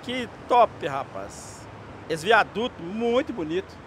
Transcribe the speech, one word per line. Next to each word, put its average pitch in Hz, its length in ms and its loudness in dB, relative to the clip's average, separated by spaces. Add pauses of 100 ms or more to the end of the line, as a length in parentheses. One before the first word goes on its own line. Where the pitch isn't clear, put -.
Que 247 240 -4 (220)
top, 233 360 6
rapaz. - 800 -8 (440)
Esse 156 160 -2
viaduto 208 580 4
muito 233 480 0
bonito. 185 420 -4 (140)